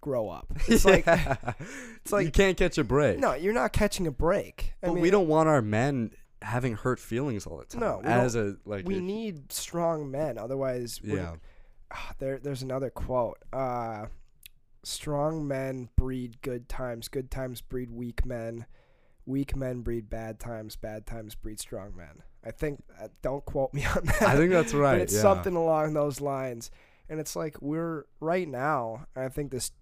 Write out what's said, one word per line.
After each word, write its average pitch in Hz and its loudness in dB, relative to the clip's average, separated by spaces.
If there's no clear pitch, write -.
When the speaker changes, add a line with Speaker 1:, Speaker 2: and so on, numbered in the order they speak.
Speaker 1:
Grow 123 -2
up. 80 -8
Speaker 2:
<laughs> - 6
Speaker 1:
It's 226 8
like, 190 8
Speaker 2:
Yeah. 156 6
Speaker 1:
it's - -6
like 202 4
Speaker 2:
You 151 -2
can't 190 6
catch 180 2
a 151 2
break. 120 4
Speaker 1:
No, 151 2
you're 180 0
not 240 2
catching 202 2
a 156 0
break. - 0
I 185 0
Speaker 2:
But 175 2
we 180 2
Speaker 1:
mean 175 6
Speaker 2:
don't 196 6
want 160 6
our 151 6
men 113 2
having 120 -2
hurt 123 -2
feelings 117 -4
all 78 -10
the 64 -14
time. - -10
Speaker 1:
No, 160 -2
we - -2
Speaker 2:
As 123 4
Speaker 1:
don't. 104 -2
Speaker 2:
a, - -14
like, 101 -6
Speaker 1:
We 190 -2
Speaker 2:
a 185 -4
Speaker 1:
need 190 -8
strong 165 -2
men. 135 -2
Otherwise, 123 -4
we're 101 -4
Speaker 2:
Yeah. 87 -6
Speaker 1:
ah, - -10
there, 135 -4
there's 135 -8
another 131 -4
quote. 123 -2
Uh, 117 -4
"Strong 151 -2
men 131 -4
breed 127 -2
good 123 -8
times. 120 -8
Good 127 -6
times 127 -8
breed 127 -8
weak 120 -4
men. 117 -8
Weak 135 -2
men 127 -4
breed 117 -4
bad 113 -10
times. 110 -10
Bad 110 -10
times 107 -10
breed 107 -10
strong 101 -10
men." 82 -18
I 113 -8
think, 143 -6
uh, 110 -14
don't 139 -4
quote 135 -2
me 139 -2
<laughs> - 2
on 170 0
that. - 4
Speaker 2:
I 139 6
think 165 6
that's 165 4
Speaker 1:
But 143 2
Speaker 2:
right, 135 6
Speaker 1:
it's - 0
Speaker 2:
yeah. - 4
Speaker 1:
something 190 4
along 156 2
those 147 0
lines. 131 -6
And 156 -8
it's - -8
like, 160 -6
we're, 160 -4
right 170 0
now, 127 -2
I 131 -4
think 143 -6
this, 127 -6